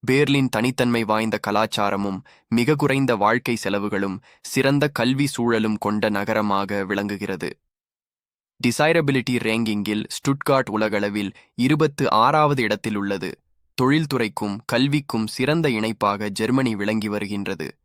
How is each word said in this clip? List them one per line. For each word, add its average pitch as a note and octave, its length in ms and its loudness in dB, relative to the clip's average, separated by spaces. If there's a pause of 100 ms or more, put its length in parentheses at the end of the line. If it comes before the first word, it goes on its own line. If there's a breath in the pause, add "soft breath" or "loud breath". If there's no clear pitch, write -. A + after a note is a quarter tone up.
(120)
பெர்லின் C#3 380 4
தனித்தன்மை A#2+ 540 2
வாய்ந்த G#2+ 440 0
கலாச்சாரமும் G2+ 720 0 (260 soft breath)
மிக A#2+ 280 2
குறைந்த C3+ 400 2
வாழ்க்கை A2+ 400 2
செலவுகளும் G2 680 -4 (200 soft breath)
சிறந்த C#3 460 2
கல்வி C3+ 400 0
சூழலும் A2 500 0
கொண்ட G#2 320 0
நகரமாக G2+ 760 -2
விளங்குகிறது. G2 760 -4 (1080)
டிசைரபிலிட்டி C#3+ 640 2
ரேங்கிங்கில் G#2+ 760 0
ஸ்டுட்கார்ட் C#3 600 0
உலகளவில் G#2 640 -2 (240 soft breath)
இருபத்து C#3+ 540 2
ஆறாவது C#3+ 540 4
இடத்தில் G#2+ 320 -2
உள்ளது. G2 440 -4 (420)
தொழில்துறைக்கும் B2+ 840 0
கல்விக்கும் C3 600 0
சிறந்த D3 420 0
இணைப்பாக G#2+ 600 -2
ஜெர்மனி A2+ 460 0
விளங்கி G#2 320 -2
வருகின்றது. G2+ 760 -6